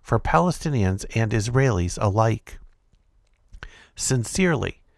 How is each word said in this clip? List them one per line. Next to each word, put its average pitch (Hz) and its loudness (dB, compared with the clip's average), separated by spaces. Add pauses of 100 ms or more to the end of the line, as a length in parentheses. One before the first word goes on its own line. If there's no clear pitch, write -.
for 113 0
Palestinians 143 0 (100)
and 113 0
Israelis 113 0
alike. 110 0 (1400)
Sincerely, 131 -2 (160)